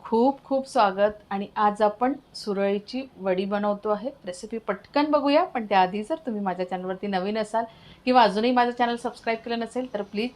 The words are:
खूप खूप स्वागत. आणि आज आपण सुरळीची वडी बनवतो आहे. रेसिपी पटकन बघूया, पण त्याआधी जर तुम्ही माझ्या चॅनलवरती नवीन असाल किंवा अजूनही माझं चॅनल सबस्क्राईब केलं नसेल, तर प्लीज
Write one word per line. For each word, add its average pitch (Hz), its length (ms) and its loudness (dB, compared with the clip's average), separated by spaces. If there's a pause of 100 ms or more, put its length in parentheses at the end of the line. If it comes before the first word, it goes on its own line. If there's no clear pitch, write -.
खूप 247 440 2
खूप 269 240 -2
स्वागत. 208 440 2 (180)
आणि 202 160 -4 (100)
आज 208 260 2
आपण 214 300 2 (220)
सुरळीची 202 680 -2 (140)
वडी 185 280 0
बनवतो 208 440 -2
आहे. 214 220 -2 (160)
रेसिपी 208 320 -10
पटकन 285 520 -2
बघूया, 294 340 4
पण 233 220 -6
त्याआधी 190 360 2
जर 320 120 -4 (120)
तुम्ही 214 160 -4
माझ्या 185 260 -4
चॅनलवरती 185 380 -6
नवीन 202 320 -2
असाल 226 260 -2 (400)
किंवा 254 180 6
अजूनही 214 300 4
माझं 240 180 4
चॅनल 240 260 0
सबस्क्राईब 226 420 -6
केलं 233 200 -6
नसेल, 247 360 -6
तर 202 80 -4
प्लीज 208 340 -4